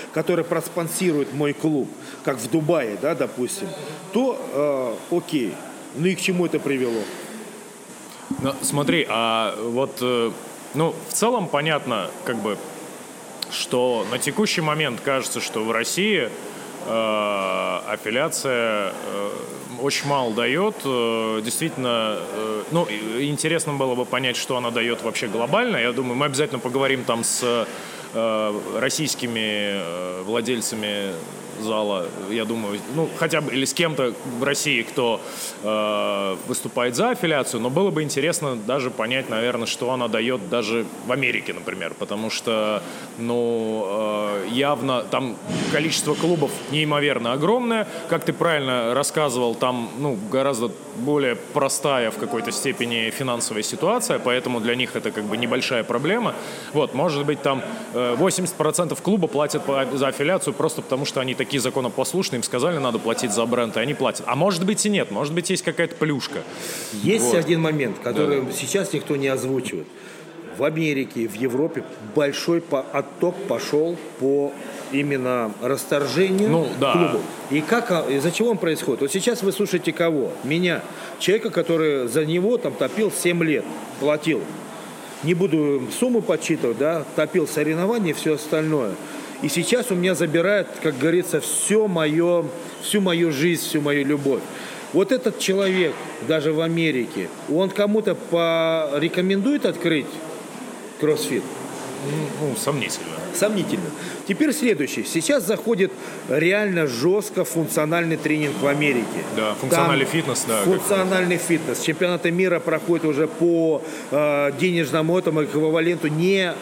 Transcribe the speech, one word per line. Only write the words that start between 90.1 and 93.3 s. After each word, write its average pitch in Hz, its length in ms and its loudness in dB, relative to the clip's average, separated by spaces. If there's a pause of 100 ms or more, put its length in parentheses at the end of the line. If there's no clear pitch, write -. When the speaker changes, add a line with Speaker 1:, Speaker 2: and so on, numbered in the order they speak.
Speaker 1:
забирают, 170 540 2 (140)
как 156 140 0
говорится, 165 440 2
все - 480 2
мое, 170 560 4 (380)
всю 208 180 2
мою 170 320 4